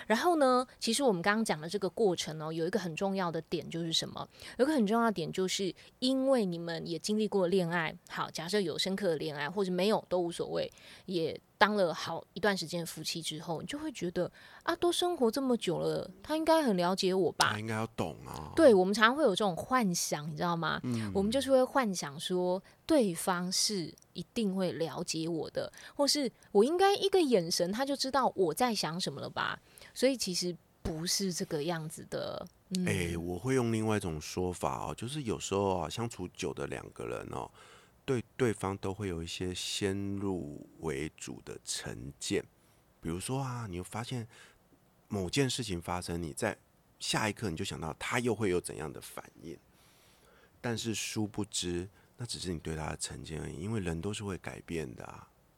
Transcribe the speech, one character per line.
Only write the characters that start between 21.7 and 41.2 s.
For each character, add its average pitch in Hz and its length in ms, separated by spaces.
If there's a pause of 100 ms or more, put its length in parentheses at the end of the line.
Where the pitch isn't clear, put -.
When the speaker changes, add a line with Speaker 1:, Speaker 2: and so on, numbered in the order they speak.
Speaker 1:
想 147 240
说， 180 440 (240)
对 233 280
方 180 380
是 190 400 (220)
一 180 180
定 202 240
会 185 160
了 156 320
解 160 240
我 160 220
的， - 200 (240)
或 285 140
是 277 240 (180)
我 202 140
应 330 140
该 392 180
一 392 140
个 381 100
眼 208 300
神 175 200
他 233 140
就 277 100
知 269 160
道 262 240
我 - 200
在 247 200
想 170 240
什 180 140
么 139 80
了 123 80
吧？ - 320 (320)
所 - 160
以 269 80
其 196 160
实 175 240 (260)
不 165 240
是 190 240
这 175 140
个 147 200
样 160 220
子 - 220
的。 - 380 (240)
嗯。 180 160
Speaker 2:
哎， 90 320
我 87 200
会 131 160
用 120 160
另 110 160
外 107 120
一 - 20
种 80 180
说 90 320
法 65 360
哦， 76 80
就 110 120
是 143 180
有 92 140
时 - 140
候 98 280
啊， 80 100
相 117 180
处 90 200
久 78 260
的 69 140
两 62 220
个 - 160
人 58 260
哦， - 180 (540)
对 127 200 (120)
对 123 160
方 98 260
都 98 140
会 98 160
有 82 140
一 85 40
些 90 280
先 98 600
入 92 500 (140)
为 76 360
主 60 280